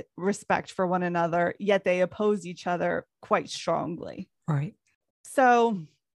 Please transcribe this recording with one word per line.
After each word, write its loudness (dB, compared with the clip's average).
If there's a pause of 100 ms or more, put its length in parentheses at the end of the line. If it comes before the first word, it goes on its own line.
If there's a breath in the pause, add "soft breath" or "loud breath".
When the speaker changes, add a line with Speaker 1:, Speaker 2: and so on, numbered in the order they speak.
(160)
Speaker 1:
respect -2
for -2
one 0
another, 0
yet 0
they 2
oppose 0
each -10
other -2 (140)
quite 0
strongly. -6 (200)
Speaker 2:
Right. -2 (500)
Speaker 1:
So 4 (380)